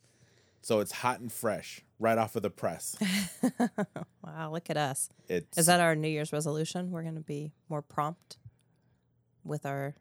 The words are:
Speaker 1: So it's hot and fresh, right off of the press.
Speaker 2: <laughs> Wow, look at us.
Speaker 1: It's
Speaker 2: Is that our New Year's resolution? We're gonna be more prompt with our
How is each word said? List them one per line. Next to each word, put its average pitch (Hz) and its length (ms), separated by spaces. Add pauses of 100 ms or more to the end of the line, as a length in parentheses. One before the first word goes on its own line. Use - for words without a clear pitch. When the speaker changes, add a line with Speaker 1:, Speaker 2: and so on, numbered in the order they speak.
(640)
Speaker 1:
So 110 180
it's 101 120
hot 123 280
and 117 120
fresh, - 500 (180)
right 113 180
off 110 160
of 110 80
the 101 80
press. - 500
Speaker 2:
<laughs> 208 60 (1160)
Wow, 160 300
look 170 160
at 156 80
us. 143 320 (180)
Speaker 1:
It's - 300
Speaker 2:
Is 170 100
that 175 140
our 165 160
New 156 120
Year's 151 240
resolution? 160 580
We're 165 120
gonna 160 180
be 151 320 (160)
more 151 140
prompt - 540 (1080)
with 151 200
our 139 360